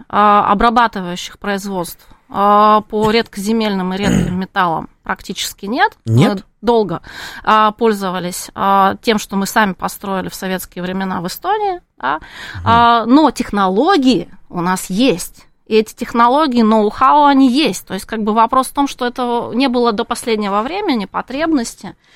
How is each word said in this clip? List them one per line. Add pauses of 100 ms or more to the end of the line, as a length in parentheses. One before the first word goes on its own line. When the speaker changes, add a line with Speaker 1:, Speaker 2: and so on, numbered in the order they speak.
Speaker 1:
а,
обрабатывающих
производств, (220)
а,
по
редкоземельным
и
редким
<clears throat>
металлам (140)
практически
нет. (120)
Speaker 2:
Нет?
Speaker 1:
Мы (180)
долго, (420)
а,
пользовались,
а,
тем,
что
мы
сами
построили
в
советские
времена
в
Эстонии, (180)
да.
Speaker 2:
Мгм.
Speaker 1:
А,
но
технологии (200)
у
нас
есть. (200)
И
эти
технологии,
ноу-хау,
они
есть.
То
есть,
как
бы,
вопрос
в
том,
что
это
не
было
до
последнего
времени
потребности, (220)